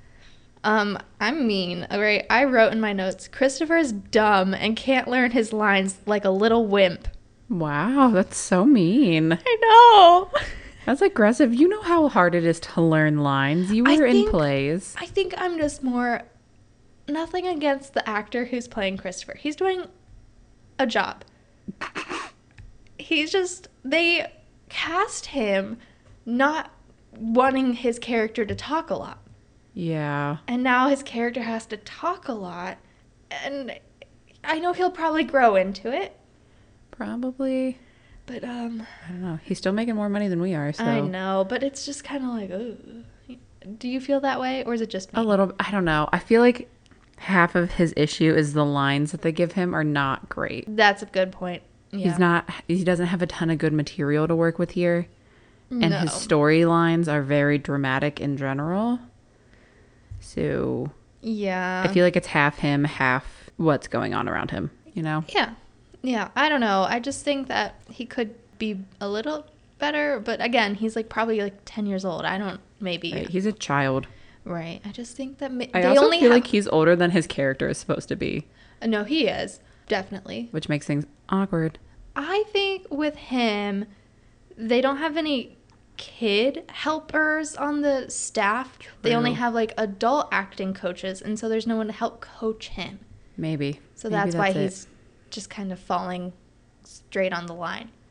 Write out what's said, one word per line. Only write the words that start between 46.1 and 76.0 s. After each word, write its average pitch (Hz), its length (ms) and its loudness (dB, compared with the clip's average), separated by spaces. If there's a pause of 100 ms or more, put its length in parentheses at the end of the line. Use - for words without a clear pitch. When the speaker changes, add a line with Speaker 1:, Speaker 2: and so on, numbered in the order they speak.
Speaker 2:
I 175 80 0
feel 233 220 4
like 240 260 4 (500)
half 175 380 2
of 175 180 2
his 170 220 2
issue 160 380 2
is 151 200 2
the 147 120 2
lines 143 460 0
that - 100 -10
they 165 100 0
give 165 220 0
him 180 220 -2
are 160 80 0
not 143 460 -2
great. - 360 -8 (100)
Speaker 1:
That's 208 280 4
a - 20 -10
good 190 260 -2
point. 180 300 -10 (300)
Yeah. 196 180 -2
Speaker 2:
He's 165 100 0
not, 170 300 2 (180)
he 180 160 0
doesn't 175 240 0
have 175 140 -2
a 180 60 0
ton 165 220 -4
of 160 100 0
good 156 140 0
material 151 540 0
to 165 80 2
work 165 240 2
with 175 120 -2
here. 175 360 0 (640)
And 240 140 0 (100)
his - 360 -4
Speaker 1:
No. 160 80 4
Speaker 2:
storylines 165 720 4
are 147 100 0
very 143 360 2
dramatic 139 640 -2
in 143 180 -4
general. 165 600 -2 (1200)
So 131 720 -4 (300)
Speaker 1:
Yeah. 185 680 -4
Speaker 2:
I 190 60 -2
feel 180 120 4
like 175 120 2
it's 175 100 -2
half 147 320 2
him, 143 240 0
half 127 720 -2
what's 160 300 0
going 107 260 -4
on - 160 -4
around 80 220 -4
him, 156 200 -6 (220)
you - 100 -8
know? 156 260 -4
Speaker 1:
Yeah. 226 220 -2 (500)
Yeah. 233 340 -4
I 277 140 2
don't 294 120 0
know. 196 260 2
I 240 120 -2
just 269 260 -8
think 277 220 -2
that 214 280 -4 (140)
he - 160 -12
could 226 300 -6 (240)
be 214 200 -4 (220)
a 202 80 -6
little 294 360 -6 (340)
better. 294 400 -2
But 220 220 -6
again, 220 340 0
he's, 220 200 -4
like, 226 140 -6
probably, 226 320 -2
like, 202 140 -4 (100)
ten 214 200 -8
years 196 200 -4
old. 165 200 -4
I 170 120 -2
don't, 190 220 -6 (200)
maybe. 170 340 -6
Speaker 2:
Right. - 160 -6
He's 185 160 -2
a 214 80 0
child. 135 540 -2 (380)
Speaker 1:
Right. 170 400 -10
I 208 60 -10
just 240 260 -16
think 269 220 -12
that 269 140 -8
ma-, 247 200 -6
Speaker 2:
I 185 80 0
Speaker 1:
they 180 60 4
Speaker 2:
also 285 180 8